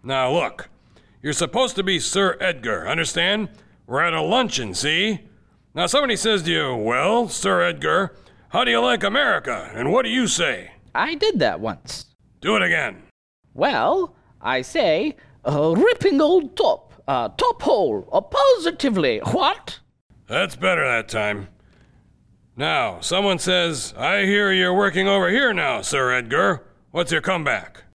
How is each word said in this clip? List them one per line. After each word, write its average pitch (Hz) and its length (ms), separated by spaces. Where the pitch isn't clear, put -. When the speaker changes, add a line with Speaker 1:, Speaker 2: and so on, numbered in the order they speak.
Speaker 1:
Now 131 260
look, 143 380
you're 147 100
supposed 240 440
to 196 60
be 185 160
Sir 190 400
Edgar, 165 480
understand? 170 640
We're 139 160
at 170 100
a 160 80
luncheon, 156 540
see? 165 460
Now 175 120
somebody 262 280
says 208 280
to 165 100
you, 143 240
"Well, 147 520
Sir 190 340
Edgar, 165 520
how 240 140
do 240 60
you 233 100
like 240 220
America, 202 720
and 127 160
what 247 140
do 220 60
you 247 160
say?" 151 460
Speaker 2:
I 240 200
did 370 240
that 104 200
once. - 480
Speaker 1:
Do 208 120
it 202 80
again. 147 420
Speaker 2:
Well, 285 600
I 127 180
say, 202 560
"A 151 300
ripping 381 460
old 311 340
top, - 380
a 123 280
top - 260
hole, 131 500
a - 80
positively, 311 1000
what?" - 480
Speaker 1:
That's 156 280
better 160 300
that 120 240
time. 104 400
Now, 120 440
someone 190 380
says, 170 580
"I 185 300
hear 202 260
you're 180 220
working 190 340
over 190 220
here 240 240
now, 139 260
Sir 131 320
Edgar. 135 500
What's 170 200
your 160 120
comeback?" 147 640